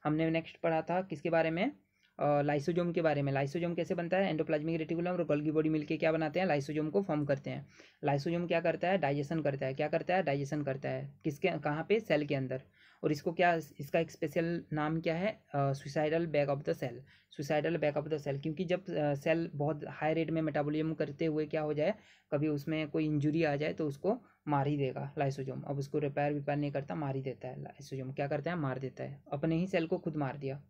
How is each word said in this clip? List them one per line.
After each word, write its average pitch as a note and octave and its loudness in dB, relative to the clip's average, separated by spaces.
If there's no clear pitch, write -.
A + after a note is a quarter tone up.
हमने D#3 2
नेक्स्ट E3 -2
पढ़ा D#3+ 2
था F3+ -2
किसके E3+ -4
बारे D#3+ 4
में? G3 0
अ, C#3+ 4
lysozyme E3 0
के F3 0
बारे D3 4
में। C#3 2
lysozyme E3 0
कैसे F3 0
बनता F3 0
है? F#3+ 2
एंडोप्लाज्मिक D#3+ 0
रेटिकुलम E3 -2
और F3+ 0
गोल्गी D3 2
बॉडी D#3 4
मिलके D#3 0
क्या D#3+ 2
बनाते D#3+ 0
हैं? F#3+ 2
lysozyme D3+ 0
को G3 2
फॉर्म D3+ 0
करते C#3 -2
हैं। C#3 -8
lysozyme E3+ 2
क्या E3+ 4
करता E3 0
है? F#3+ 4
डाइजेशन D3 0
करता C#3 0
है। C3+ -2
क्या D3+ -2
करता E3 0
है? F#3+ 4
डाइजेशन C#3+ 0
करता C#3 -4
है। C3 -6
किसके, D#3 0
कहाँ D#3 -2
पे? A3 4
सेल D3 2
के C#3+ 0
अंदर। C3 -2
और D3+ 2
इसको D3+ -2
क्या, F3 6
इसका D#3 -2
एक E3 -2
स्पेशल E3 -2
नाम D3+ 0
क्या D#3+ 0
है? F#3 -2
अ, C#3 2
suicidal D3+ 0
back D3 2
of C#3+ 0
the D#3+ -2
cell। B2+ -4
suicidal D3+ 2
back D3 2
of D#3 -2
the D3 -4
cell, C#3 -2
क्योंकि D#3+ -2
जब, F3+ -2
अ, D3+ 2
सेल E3 0
बहुत D3 0
हाई D#3 0
रेट D#3+ 0
में D#3+ 2
मेटाबॉलिज्म D3+ 0
करते D3+ -2
हुए D3+ 0
क्या D#3 -2
हो D3+ -2
जाए, D#3 2
कभी D3 2
उसमें D#3 -2
कोई D#3+ 0
इंजरी D3+ 2
आ C#3+ 2
जाए D3+ -2
तो D#3+ -2
उसको F#3 -2
मार C#3+ 2
ही D3 2
देगा C#3 -2
lysozyme। C3+ -2
अब C#3 -4
उसको C#3 -2
रिपेयर C#3+ 0
विपेयर D3 -2
नहीं D3 -2
करता, C#3 -4
मार C#3 -2
ही C3+ -2
देता C3 -6
है C#3+ -10
lysozyme। C3+ -8
क्या C#3 -2
करता D3+ -2
है? F3+ -4
मार C3+ -2
देता C3 -6
है, C#3 -10
अपने D#3+ 0
ही F3 0
सेल F3 0
को F3 -2
खुद D#3 -4
मार C3+ -2
दिया। C3+ -6